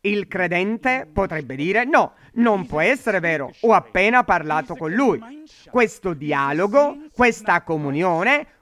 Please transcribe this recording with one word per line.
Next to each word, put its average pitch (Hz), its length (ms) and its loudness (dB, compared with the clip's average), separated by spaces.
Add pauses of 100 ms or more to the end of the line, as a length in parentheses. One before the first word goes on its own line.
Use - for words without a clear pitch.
Il 202 220 -2
credente 190 840 -2
potrebbe 156 440 -4
dire, 185 300 0
"No, 269 300 2 (180)
non 220 320 0
può 147 160 -2
essere 208 400 0
vero, 156 300 -4 (100)
ho 226 120 4
appena 214 520 2
parlato 156 500 -2
con 160 160 -6
lui." 220 260 2 (540)
Questo 214 420 -2
dialogo, 156 840 2 (160)
questa 226 480 2
comunione, 170 840 -2 (140)